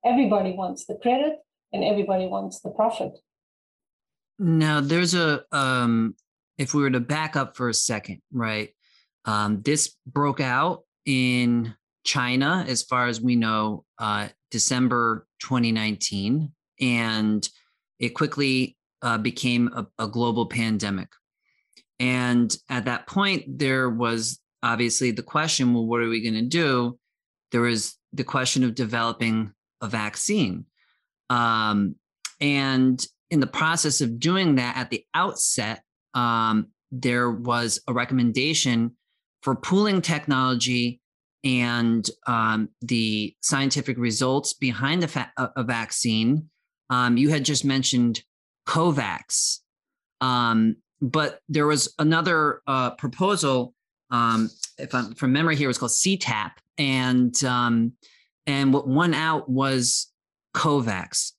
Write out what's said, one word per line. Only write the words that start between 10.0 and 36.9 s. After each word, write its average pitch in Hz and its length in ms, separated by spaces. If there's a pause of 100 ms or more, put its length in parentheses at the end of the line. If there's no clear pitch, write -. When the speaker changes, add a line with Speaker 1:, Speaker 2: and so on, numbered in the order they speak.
Speaker 2:
broke 143 340
out 139 440 (220)
in 123 680 (300)
China, 135 640
as 123 160
far 123 240
as 113 120
we 123 140
know, 110 500 (140)
uh, 104 300 (240)
December 120 760 (140)
twenty 120 320
nineteen, 110 800 (280)
and 110 680 (500)
it 120 120
quickly, 131 640 (260)
uh, 117 160
became 120 560
a, 110 140 (100)
a 113 80
global 117 400
pandemic. 104 600 (920)
And 123 560 (140)
at 123 160
that 123 220
point, 190 520
there 131 300
was 117 500 (240)
obviously 120 480
the 113 120
question, 151 500
"Well, 117 140
what 117 160
are 113 60
we 113 140
gonna 110 200
do?" 127 560 (520)
There 120 120
was 117 360 (140)
the - 100
question 127 400
of 120 120
developing 113 800 (280)
a 113 80
vaccine. 107 800 (640)
Um, 110 680 (440)
and 135 640 (260)
in 147 100
the 131 60
process 160 540
of 117 200
doing 170 360
that 123 200
at 127 140
the - 140 (100)
outset, 127 680 (320)
um, 113 540 (240)